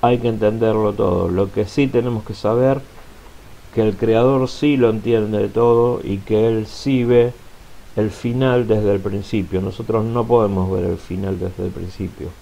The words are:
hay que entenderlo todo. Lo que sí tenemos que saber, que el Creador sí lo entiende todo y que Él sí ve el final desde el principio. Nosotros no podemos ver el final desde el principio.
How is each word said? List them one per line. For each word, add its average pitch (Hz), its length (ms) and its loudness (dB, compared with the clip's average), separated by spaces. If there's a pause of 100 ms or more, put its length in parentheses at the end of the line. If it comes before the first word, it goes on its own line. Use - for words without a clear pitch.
hay 120 160 4
que 120 100 0
entenderlo 110 640 2
todo. 92 360 0
Lo 95 220 0
que 104 140 -2
sí 139 220 0
tenemos 120 380 -2
que 104 100 -10
saber, 127 460 2 (960)
que 113 80 0
el 104 140 0
Creador 123 520 2
sí 147 280 0
lo 120 140 4
entiende 107 580 0
todo 117 560 2
y 98 140 -4
que 107 280 2
Él 110 200 0
sí 131 380 -2
ve 120 280 4 (640)
el 107 140 0
final 123 580 0
desde 107 260 2
el 95 60 -2
principio. 98 600 -4
Nosotros 110 440 -2
no 113 200 -2
podemos 101 460 2
ver 92 140 -2
el 92 140 -2
final 95 400 -6
desde 92 280 -6
el 92 40 -4
principio. 92 580 -10 (140)